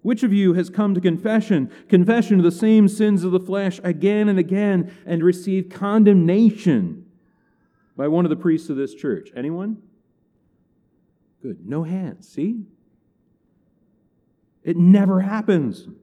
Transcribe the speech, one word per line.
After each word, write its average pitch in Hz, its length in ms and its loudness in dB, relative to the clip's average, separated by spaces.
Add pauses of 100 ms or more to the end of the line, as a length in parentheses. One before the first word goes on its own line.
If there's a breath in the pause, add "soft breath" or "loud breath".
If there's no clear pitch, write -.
Which 226 220 -2
of 202 100 2
you 190 220 4
has 180 160 -4
come 202 240 0
to 180 60 -2
confession, 185 680 0 (200 loud breath)
confession 208 500 4
of 175 40 4
the 170 80 4
same 220 360 4
sins 208 360 0
of 180 80 -2
the 185 80 0
flesh 185 440 -6
again 196 460 0
and 190 100 0
again 185 520 -2 (140 loud breath)
and 170 180 -4
received 180 480 -2
condemnation 190 1300 2 (920)
by 139 120 -6
one 170 180 0
of 151 40 -2
the 151 60 -2
priests 160 340 -2
of 139 80 -6
this 135 180 -8
church? - 400 -8
Anyone? 175 420 -8 (1600)
Good. 95 260 -14
No 151 160 -6
hands. 175 440 -10
See? 208 360 -8 (2000)
It 170 140 -6
never 190 440 4
happens. 196 680 -4 (160)